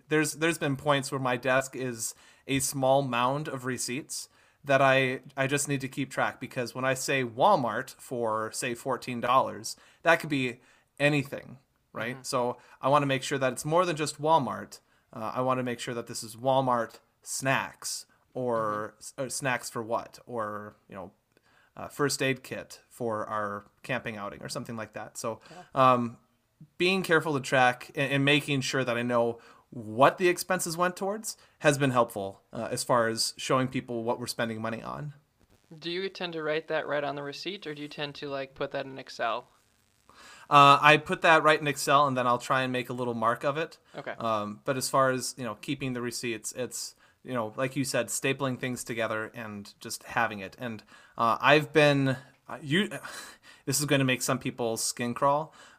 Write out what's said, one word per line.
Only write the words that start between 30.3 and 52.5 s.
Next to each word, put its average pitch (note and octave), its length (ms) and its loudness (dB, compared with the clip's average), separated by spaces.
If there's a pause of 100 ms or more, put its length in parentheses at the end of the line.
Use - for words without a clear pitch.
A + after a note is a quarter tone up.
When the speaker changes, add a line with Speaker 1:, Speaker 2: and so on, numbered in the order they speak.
Speaker 1:
went F3+ 220 0
towards G#3 400 -6 (220)
has D3 180 4
been C#3 140 2
helpful, G#2+ 500 0 (100)
uh, - 200 -8
as A#2+ 120 -4
far A#2 240 2
as A2+ 300 -2
showing C3 300 0
people B2 360 -6
what A2+ 160 -2
we're A#2+ 80 -10
spending A2+ 340 -6
money A2+ 200 -6
on. C3+ 320 -10 (640)
Speaker 2:
Do E3 140 -10
you F#3+ 180 -6
tend F3+ 240 -10
to D#3+ 80 -6
write D#3 280 -2
that D#3 180 -2
right C#3+ 160 -2
on C#3+ 120 -4
the C#3+ 80 -8
receipt, D#3+ 440 -10
or D3+ 80 -10
do D3 60 -12
you D3 80 -10
tend D3 260 -8
to, D3 140 -10
like, C3+ 260 -8
put C#3+ 160 -6
that C#3 140 -6
in C3+ 120 -14
Excel? A#2+ 500 -6 (1000)
Speaker 1:
Uh, C#3+ 320 10
I D3+ 160 10
put F3+ 260 -4
that D#3+ 200 8
right D#3 160 6
in D3+ 80 -2
Excel, C#3+ 400 4
and B2+ 100 0
then B2 80 0
I'll A#2+ 120 4
try C3 240 0
and B2+ 100 -2
make B2+ 180 -4
a B2+ 40 -6
little B2 200 -4
mark A#2 300 0
of C#3+ 140 0
it. D#3+ 200 -6 (200)
Speaker 2:
Okay. C#3+ 200 -10
Speaker 1:
Um, G#2 460 -2
but C3+ 140 -2
as B2 120 -4
far C3+ 220 4
as, B2+ 260 -6
you C3 60 -10
know, G#2+ 120 -8
keeping C3+ 380 -6
the A#2+ 80 -6
receipts, A#2 520 -6
it's, - 420 -8 (280)
you B2+ 100 -10
know, A2 240 -4
like C3+ 180 -4
you C#3 80 -2
said, B2 240 -2
stapling C3+ 500 -2
things B2 280 -6
together A2 500 -4
and G#2 460 -12
just - 220 -10
having A2 360 -2
it. F#2+ 180 -12
And, A#2 260 -10 (340)
uh, A#2 240 2
I've C#3+ 320 6
been, C#3 420 6 (320)
uh, A#2+ 140 -12